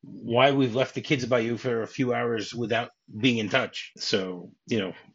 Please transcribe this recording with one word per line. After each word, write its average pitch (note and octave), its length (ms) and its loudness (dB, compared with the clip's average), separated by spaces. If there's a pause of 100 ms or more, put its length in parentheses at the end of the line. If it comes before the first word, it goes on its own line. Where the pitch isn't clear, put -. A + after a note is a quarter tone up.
why A#2+ 500 2
we've C3 240 2
left B2+ 200 -2
the B2 60 -4
kids B2+ 240 0
by A#2+ 140 2
you A#2 180 -2
for A#2 240 -2
a G2+ 60 -4
few B2 260 0
hours A#2 400 -2
without A#2 380 -2 (240)
being A#2 220 4
in G#2 120 -2
touch. - 480 -2
So, F#2 540 -4 (160)
you A#2 120 0
know F#2 140 -4 (220)